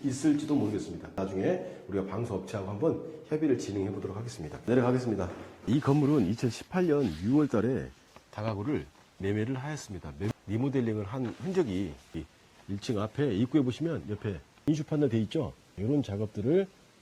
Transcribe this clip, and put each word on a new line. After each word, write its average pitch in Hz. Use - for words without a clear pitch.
있을지도 143
모르겠습니다. -
나중에 98
우리가 95
방수 107
업체하고 95
한번 120
협의를 151
진행해 101
보도록 98
하겠습니다. 107
내려가겠습니다. 120
이 139
건물은 139
이천십팔 131
년 143
유월 139
달에 104
다가구를 107
매매를 107
하였습니다. 127
매-, 98
리모델링을 113
한 127
흔적이 107
이 80
일 98
층 107
앞에 117
입구에 123
보시면 131
옆에 101
인수 151
판넬 147
돼 113
있죠? 104
이런 127
작업들을 107